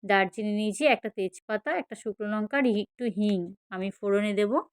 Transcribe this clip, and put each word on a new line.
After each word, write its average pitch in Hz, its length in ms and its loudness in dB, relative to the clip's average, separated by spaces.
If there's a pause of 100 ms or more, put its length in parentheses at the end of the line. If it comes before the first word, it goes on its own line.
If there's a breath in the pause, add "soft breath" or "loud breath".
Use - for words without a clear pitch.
দারচিনি 202 480 2
নিয়েছি, 214 340 -2
একটা 240 240 2
তেজপাতা, 208 680 -6
একটা - 180 -10
শুকনো 208 320 -8
লঙ্কা 214 280 -2
আর 277 160 4
একটু 208 400 -4
হিং 208 260 2 (320)
আমি 185 220 -6
ফোড়নে 208 420 0
দেব। 208 180 2 (200)